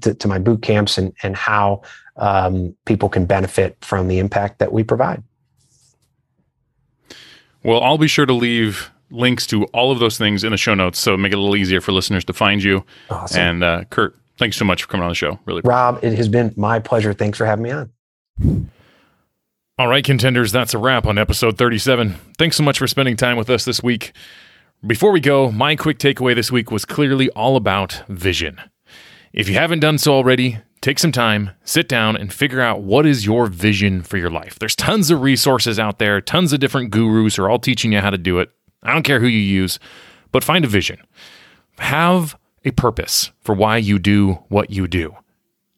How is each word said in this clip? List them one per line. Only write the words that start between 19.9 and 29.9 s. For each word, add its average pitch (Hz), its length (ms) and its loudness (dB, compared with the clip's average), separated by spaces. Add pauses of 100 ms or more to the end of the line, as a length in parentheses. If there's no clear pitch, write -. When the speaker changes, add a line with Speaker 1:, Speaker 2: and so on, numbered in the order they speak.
Speaker 2:
contenders, 123 500 2
that's 120 200 0
a 120 60 -2
wrap 123 260 0
on 104 140 0
episode 107 400 0
thirty-seven. 120 560 0 (240)
Thanks 165 180 0
so 156 60 0
much 143 160 2
for 135 80 -2
spending 131 280 0
time 123 220 0
with 113 140 -2
us 120 160 0
this 120 160 -4
week. 120 300 -2 (720)
Before 180 260 4
we 180 80 4
go, 135 320 2
my 139 240 0
quick 151 220 -2
takeaway 127 360 2
this 117 160 -2
week 123 200 0
was 107 160 -4
clearly 135 440 0
all 127 260 0
about 98 520 -2
vision. 85 500 -4 (760)
If 98 160 -2
you 98 60 0
haven't 160 240 0
done 151 180 2